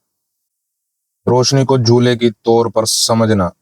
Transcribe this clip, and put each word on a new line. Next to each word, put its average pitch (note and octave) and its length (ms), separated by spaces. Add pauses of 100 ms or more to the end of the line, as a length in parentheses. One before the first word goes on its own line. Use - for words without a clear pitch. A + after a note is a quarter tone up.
(1300)
روشنی B2+ 360
کو C3+ 120
جھولے A#2+ 400
کی A#2 140
طور A#2 340
پر A2 200
سمجھنا G#2+ 640 (120)